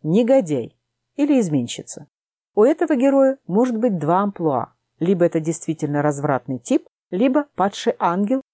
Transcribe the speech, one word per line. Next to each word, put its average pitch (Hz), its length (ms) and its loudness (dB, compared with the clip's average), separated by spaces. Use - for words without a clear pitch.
негодяй 180 720 0
или 285 240 2
изменщица. 147 680 -4
У 208 80 4
этого 320 320 2
героя 269 500 2
может 226 320 0
быть 214 220 0
два 165 220 0
амплуа. 165 520 -4
Либо 175 260 2
это 165 140 0
действительно 151 640 -4
развратный 143 560 -2
тип, - 300 -2
либо 262 340 0
падший 202 440 -2
ангел 202 420 0